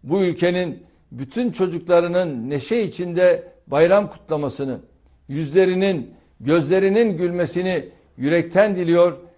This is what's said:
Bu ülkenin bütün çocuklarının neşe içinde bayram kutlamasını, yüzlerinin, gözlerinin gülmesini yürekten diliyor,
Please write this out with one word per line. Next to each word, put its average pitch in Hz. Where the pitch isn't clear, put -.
Bu 180
ülkenin 175
bütün 165
çocuklarının 170
neşe 180
içinde 175
bayram 175
kutlamasını, 139
yüzlerinin, 180
gözlerinin 185
gülmesini 175
yürekten 170
diliyor, 170